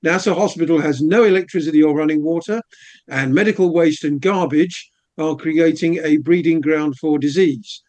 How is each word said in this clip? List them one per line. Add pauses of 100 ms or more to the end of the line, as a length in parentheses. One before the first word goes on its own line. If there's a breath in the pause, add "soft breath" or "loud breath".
Nasser
Hospital
has
no
electricity
or
running
water, (460 soft breath)
and
medical
waste
and
garbage (280)
are
creating
a
breeding
ground
for
disease.